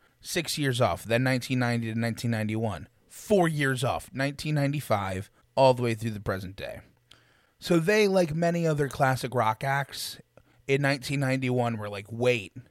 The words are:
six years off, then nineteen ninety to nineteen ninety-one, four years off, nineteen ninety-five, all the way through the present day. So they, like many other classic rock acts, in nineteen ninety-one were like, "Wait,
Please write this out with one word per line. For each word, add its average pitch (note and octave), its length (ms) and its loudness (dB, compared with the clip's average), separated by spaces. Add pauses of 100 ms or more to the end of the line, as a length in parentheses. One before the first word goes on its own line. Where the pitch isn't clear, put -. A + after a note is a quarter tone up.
(200)
six - 380 -4
years C3 240 0
off, F2 240 0
then A#2 180 2
nineteen C3 360 0
ninety A#2 340 0
to A2+ 40 -2
nineteen A#2 340 -2
ninety-one, G#2+ 580 -4 (180)
four F#3+ 400 4
years C3+ 380 0
off, F#2+ 280 -2
nineteen C#3+ 420 -4
ninety-five, G#2+ 720 -2 (260)
all C3 180 8
the A#2+ 100 -2
way A#2 100 2
through A2 180 -4
the G#2 80 -8
present F#2+ 380 -6
day. A#1+ 240 -10 (800)
So F3 200 2
they, G#3 280 4
like F3+ 260 2
many E3+ 340 0
other D3 220 0
classic C3 440 0
rock A2 300 0
acts, - 560 -4 (480)
in C#3 140 2
nineteen C#3+ 400 0
ninety-one B2 560 0
were G#2 120 -8
like, G2+ 220 -10
"Wait, A#2 420 0 (180)